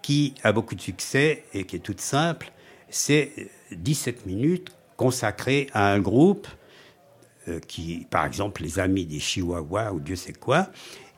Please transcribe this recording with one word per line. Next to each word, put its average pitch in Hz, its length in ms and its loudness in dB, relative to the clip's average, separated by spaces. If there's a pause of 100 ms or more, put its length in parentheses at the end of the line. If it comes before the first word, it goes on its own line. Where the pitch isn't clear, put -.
qui 147 320 2 (100)
a 107 80 6
beaucoup 107 220 -2
de 92 80 -8
succès 135 600 0 (100)
et 95 100 -4
qui - 120 -8
est 82 40 -10
toute 95 220 -8
simple, 160 500 -2 (380)
c'est 143 420 2 (400)
dix-sept 117 540 -4
minutes 143 440 0 (280)
consacrées 127 720 0
à 101 180 4
un 101 80 4
groupe, 131 480 4 (1040)
euh, 85 100 -6
qui, 85 520 -10
par 80 160 2
exemple, 101 360 -4
les 78 160 -4
Amis 95 280 2
des 76 120 -8
Chihuahuas 87 760 -2
ou 87 60 -4
Dieu 76 160 -6
sait - 200 -10
quoi, 165 340 2 (500)